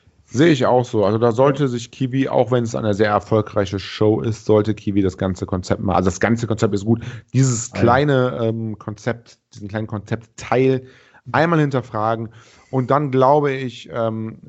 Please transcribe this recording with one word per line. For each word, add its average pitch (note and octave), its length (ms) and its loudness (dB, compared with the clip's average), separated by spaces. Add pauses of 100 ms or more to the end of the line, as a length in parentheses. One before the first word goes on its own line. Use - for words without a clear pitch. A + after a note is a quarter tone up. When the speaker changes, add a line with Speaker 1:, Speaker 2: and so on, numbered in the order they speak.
(260)
Speaker 1:
Sehe D#3 260 4
ich B2+ 140 2
auch A#2+ 180 4
so. G#2+ 220 0
Also G#2 120 2
da A#2 140 4
sollte C#3 360 2
sich A#2+ 220 -6
Kiwi, C3 380 -2
auch B2+ 240 0
wenn B2 120 2
es A#2 120 -4
eine A2 180 -2
sehr G#2 160 2
erfolgreiche G#2 720 0
Show G#2+ 420 0
ist, A2+ 240 -6
sollte G#2+ 300 2
Kiwi G2+ 260 -2
das F#2+ 160 -2
ganze F#2+ 280 -4
Konzept F#2 360 -4
mal, F#2+ 140 0
also F#2 140 2
das F2 100 -4
ganze A#2 260 0
Konzept G#2+ 300 -2
ist G2 100 -6
gut, A2+ 160 0 (320)
dieses B2+ 380 0
Speaker 2:
Ja. G2 80 -6
Speaker 1:
kleine, B2+ 600 2
ähm, A2+ 360 -4
Konzept, A#2 640 -10 (160)
diesen G#2 120 -14
kleinen G#2+ 200 -6
Konzeptteil A#2+ 960 -2 (480)
einmal D#3+ 280 2
hinterfragen. A2+ 680 -2 (400)
Und C3 220 -2
dann, C#3+ 180 2
glaube C3+ 440 4
ich, B2+ 380 -10
ähm, A2 580 -4